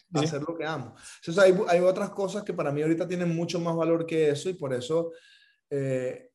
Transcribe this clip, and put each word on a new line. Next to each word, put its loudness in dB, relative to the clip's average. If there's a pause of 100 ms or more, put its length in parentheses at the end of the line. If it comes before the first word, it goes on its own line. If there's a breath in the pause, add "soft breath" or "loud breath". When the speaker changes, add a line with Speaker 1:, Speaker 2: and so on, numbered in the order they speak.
(120)
Speaker 1:
A 0
Speaker 2:
Sí. 2
Speaker 1:
hacer -4
lo -6
que -6
amo. -8 (320 soft breath)
O -6
sea, 6
hay, 8 (120)
hay 6
otras 2
cosas -4
que -6
para -2
mí -2
ahorita 0
tienen -2
mucho -2
más -2
valor 2
que 2
eso 0
y -6
por -4
eso... -2 (580 soft breath)
Eh, -4